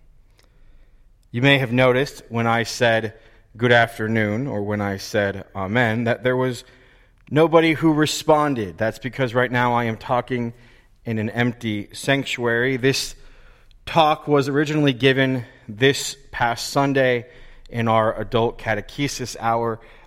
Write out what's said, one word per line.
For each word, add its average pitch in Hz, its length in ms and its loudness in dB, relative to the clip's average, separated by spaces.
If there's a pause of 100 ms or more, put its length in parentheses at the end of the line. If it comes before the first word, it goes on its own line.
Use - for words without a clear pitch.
(1300)
You 120 100 -2
may 139 160 6
have 123 140 -2
noticed 127 580 2
when 117 160 0
I 117 160 2
said, 113 500 0 (460)
"Good 120 140 4
afternoon," 113 720 0
or 104 160 -6
when 104 180 -4
I 101 160 -4
said, 98 480 -4 (100)
"Amen," 110 500 0
that 120 180 -2
there 127 140 0
was 127 280 -4 (680)
nobody 160 440 4
who 160 180 2
responded. 147 840 0
That's 110 220 -4
because 123 340 -4
right 123 180 2
now 123 220 0
I 120 100 0
am 110 140 -4
talking 120 560 -4 (500)
in 113 140 -4
an 107 100 -2
empty 110 640 -4
sanctuary. 127 840 -2
This 127 380 -2 (680)
talk 151 420 2
was 143 220 2
originally 147 460 0
given 131 500 2 (240)
this 123 480 0 (140)
past 120 400 -4
Sunday 135 560 0 (420)
in 117 180 -4
our 110 320 2
adult 110 400 -2
catechesis - 800 -6
hour, 117 400 -2 (280)